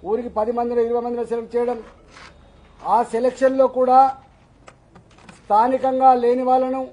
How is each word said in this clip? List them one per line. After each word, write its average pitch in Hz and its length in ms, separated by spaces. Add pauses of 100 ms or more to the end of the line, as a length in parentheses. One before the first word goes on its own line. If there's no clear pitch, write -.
(120)
ఊరికి 233 280
పది 226 200
మందినో 240 280
ఇరవై 240 200
మందినో 240 260
సెలెక్ట్ 233 240
చేయడం, 240 200 (1160)
ఆ - 20 (160)
సెలక్షన్‌లో 254 540 (120)
కూడా 254 200 (1400)
స్థానికంగా 262 680 (140)
లేని 247 280
వాళ్ళను 262 420